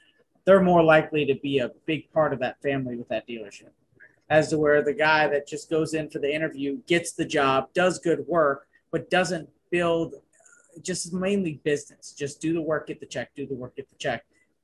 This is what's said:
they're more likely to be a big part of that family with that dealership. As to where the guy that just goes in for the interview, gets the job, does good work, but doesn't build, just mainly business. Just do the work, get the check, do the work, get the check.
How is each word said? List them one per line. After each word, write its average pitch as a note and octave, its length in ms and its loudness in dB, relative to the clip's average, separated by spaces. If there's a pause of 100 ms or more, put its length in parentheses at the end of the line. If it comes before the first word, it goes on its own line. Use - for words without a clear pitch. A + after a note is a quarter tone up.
(440)
they're F#3+ 180 8
more F3 200 6
likely D#3 440 4
to C3+ 80 2
be C#3 240 -2
a A#2+ 100 0 (180)
big D#3 240 -4
part D3+ 220 0
of B2 80 -6
that A#2+ 220 -6
family C3+ 340 -4
with A#2+ 120 -12
that A2 200 -8
dealership. A2 420 -16 (580)
As D3+ 200 4
to D#3 100 0
where D3 240 4
the D3 120 -2
guy D3+ 340 4
that C#3+ 180 -2
just - 240 -12
goes D#3+ 240 -2
in D3+ 160 -4
for D3+ 80 -8
the C#3+ 160 -2
interview, C#3 440 -4 (100)
gets E3+ 240 0
the D#3 140 -4
job, C3+ 480 0
does F3+ 260 0
good D3 260 -2
work, D3+ 400 0 (240)
but E3 180 -6
doesn't F3 400 0 (220)
build, E3+ 440 0 (680)
just F3 300 -8
mainly F#3 500 -2
business. - 500 -6
Just C#3 280 -10
do D#3+ 140 -2
the E3 80 -2
work, D3+ 260 -4
get D3+ 100 -10
the - 80 -18
check, - 300 -10
do C#3 100 -10
the C3+ 80 -8
work, A#2+ 220 -12
get C3+ 140 -14
the - 80 -20
check. B2+ 260 -6 (400)